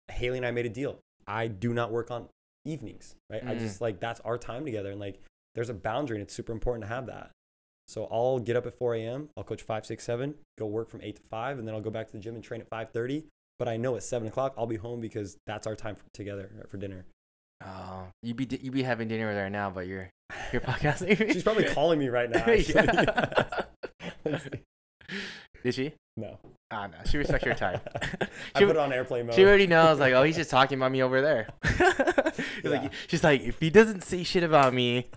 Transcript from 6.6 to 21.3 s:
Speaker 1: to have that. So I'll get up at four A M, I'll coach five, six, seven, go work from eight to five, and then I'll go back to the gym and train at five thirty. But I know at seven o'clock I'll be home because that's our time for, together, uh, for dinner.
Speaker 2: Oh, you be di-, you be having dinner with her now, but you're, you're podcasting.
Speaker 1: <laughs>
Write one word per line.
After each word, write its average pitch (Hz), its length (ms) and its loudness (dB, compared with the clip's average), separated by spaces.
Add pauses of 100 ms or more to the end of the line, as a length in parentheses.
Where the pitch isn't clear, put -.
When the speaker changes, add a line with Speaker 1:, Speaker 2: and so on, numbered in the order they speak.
Speaker 1:
to 98 40 -10
have 123 200 -6
that. 98 240 -14 (560)
So 110 240 -8
I'll 123 280 2
get 117 160 0
up 120 100 0
at 120 80 -10
four 120 220 0
A 113 100 -2
M, 139 320 -8
I'll - 60 -10
coach - 180 -8
five, 110 240 -6
six, 113 180 -10
seven, 127 320 -4 (220)
go 110 80 -4
work 110 240 -4
from - 120 -16
eight 107 160 -10
to - 60 -20
five, 123 360 -6
and 110 80 -8
then 110 80 -6
I'll 110 60 -6
go 107 100 -6
back 110 160 -6
to - 60 -18
the 113 60 -12
gym 117 160 -10
and 110 80 -12
train 113 180 -10
at - 80 -20
five 113 220 -8
thirty. 135 340 -4 (340)
But 117 80 -2
I 113 100 -2
know 123 180 0
at 98 80 -6
seven 117 240 -4
o'clock 131 300 -4
I'll 113 80 -2
be 117 120 -2
home 117 240 -8
because 104 440 -8
that's 107 220 -8
our 110 80 -4
time 104 200 -8
for, - 80 -20 (100)
together, 101 360 -10 (140)
uh, 98 40 -18
for 104 100 -12
dinner. 95 280 -10 (580)
Speaker 2:
Oh, 92 440 -12 (160)
you 117 100 -6
be 127 120 -4
di-, 123 160 -6
you 131 100 -8
be 135 100 0
having 117 260 0
dinner 110 200 -2
with 104 80 -2
her 98 160 -2
now, 101 180 -2
but 92 180 -6
you're, 92 220 -10 (420)
you're 123 100 0
podcasting. 151 560 -2
Speaker 1:
<laughs> 214 160 -2